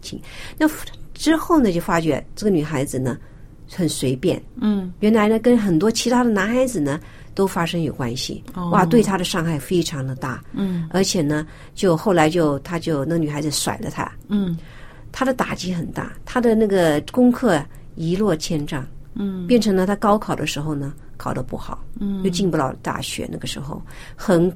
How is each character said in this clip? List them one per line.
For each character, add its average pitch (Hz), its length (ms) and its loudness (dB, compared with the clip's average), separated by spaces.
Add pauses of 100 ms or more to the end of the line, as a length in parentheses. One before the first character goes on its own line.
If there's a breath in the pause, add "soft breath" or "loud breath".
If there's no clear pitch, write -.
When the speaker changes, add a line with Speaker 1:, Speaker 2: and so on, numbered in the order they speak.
Speaker 1:
情。 - 180 -12
Speaker 2:
嗯。 - 40 -16 (340 loud breath)
Speaker 1:
那 311 120 4 (440)
之 311 240 2
后 320 220 4
呢， 220 120 4
就 170 80 2
发 170 220 2
觉 151 220 0 (120)
这 - 80 -8
个 208 60 4
女 160 140 4
孩 151 200 -2
子 - 140 -4
呢， 131 180 -2 (540 loud breath)
很 175 180 -2
随 131 280 0
便。 143 260 0 (140)
Speaker 2:
嗯。 196 360 -2 (100)
Speaker 1:
原 214 120 4
来 214 160 6
呢， 220 80 4
跟 240 180 6
很 202 220 4
多 202 140 4
其 233 180 0
他 247 140 4
的 233 80 2
男 202 180 2
孩 254 160 4
子 233 140 -2
呢， 143 200 0 (360 loud breath)
都 196 100 2
发 180 220 0
生 175 120 -2
有 156 140 -2
关 123 240 -4
系。 - 260 -8 (120)
Speaker 2:
哦。 175 160 -4
Speaker 1:
哇， 190 120 6
对 208 200 6
他 190 160 0
的 180 40 -2
伤 170 220 -2
害 160 140 0
非 170 240 0
常 135 220 -4
的 131 100 -6
大。 127 280 -8 (100)
Speaker 2:
嗯。 180 360 -2
Speaker 1:
而 190 140 2
且 190 180 0
呢， 151 240 0 (300 loud breath)
就 180 200 4
后 196 160 2
来 160 160 6
就， 156 320 2
他 170 200 -6
就， 147 260 -2
那 170 100 0
女 160 140 0
孩 147 100 -6
子 151 120 -2
甩 - 260 -2
了 - 140 -8
他。 - 200 -8 (160)
Speaker 2:
嗯。 190 300 0 (580 loud breath)
Speaker 1:
他 - 80 0
的 262 80 2
打 - 220 -2
击 180 180 -6
很 170 200 -4
大， - 200 -6 (140)
他 - 160 -2
的 226 140 6
那 220 100 6
个 170 340 4 (120)
功 247 200 6
课 190 320 2 (320 loud breath)
一 165 200 -2
落 196 200 2
千 156 300 -2
丈。 147 180 -6 (300)
Speaker 2:
嗯。 190 320 -4
Speaker 1:
变 233 160 6
成 208 140 4
了 185 100 4
他 202 120 2
高 208 200 4
考 190 180 -2
的 139 120 -4
时 - 120 -4
候 156 140 -2
呢， 143 180 -6 (260 loud breath)
考 - 140 -6
得 135 120 -4
不 - 120 -8
好， - 300 -8 (140)
Speaker 2:
嗯。 196 240 -2
Speaker 1:
又 190 80 2
进 180 180 2
不 160 80 0
了 - 240 0
大 - 180 -6
学， - 320 -6
那 - 60 -8
个 - 80 -10
时 - 140 -6
候 139 200 -8 (360 loud breath)
很， 175 400 4